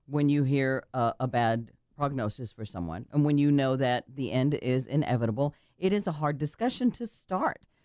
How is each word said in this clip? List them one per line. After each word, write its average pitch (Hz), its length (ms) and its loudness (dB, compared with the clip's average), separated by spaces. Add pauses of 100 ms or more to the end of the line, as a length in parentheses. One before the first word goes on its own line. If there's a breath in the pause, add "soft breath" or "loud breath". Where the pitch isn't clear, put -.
when 147 220 2
you 143 160 2
hear 135 480 0
a, 117 280 0
a 127 80 0
bad 117 440 0 (240)
prognosis 127 560 -4
for 110 140 -12
someone 87 460 -8
and 147 120 6
when 147 140 4
you 143 120 4
know 135 260 4
that 123 280 0 (100)
the 131 180 -4
end 131 220 2
is 127 320 -2
inevitable, 123 680 0 (240 soft breath)
it 185 140 0
is 208 140 -2
a 165 60 -4
hard 147 260 -2
discussion 233 540 -2
to 233 140 -10
start. - 560 -6 (220)